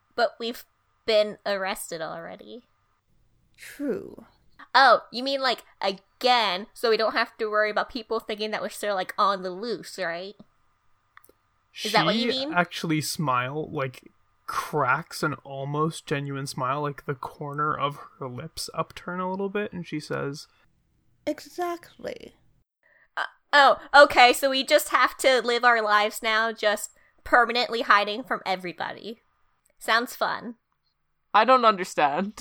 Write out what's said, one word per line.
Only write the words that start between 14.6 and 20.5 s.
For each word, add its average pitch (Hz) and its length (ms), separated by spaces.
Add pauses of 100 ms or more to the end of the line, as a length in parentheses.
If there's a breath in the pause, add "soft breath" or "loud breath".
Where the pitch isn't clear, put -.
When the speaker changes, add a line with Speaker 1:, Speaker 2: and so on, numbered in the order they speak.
Speaker 3:
an 151 100 (100)
almost 143 640
genuine 139 400
smile, 139 380
like, 143 240
the 143 80
corner 147 600
of 143 220 (220)
her 139 100
lips 131 460
upturn 175 440
a 185 120
little 196 180
bit, 208 240
and 175 140
she 151 120
says, 139 460 (800)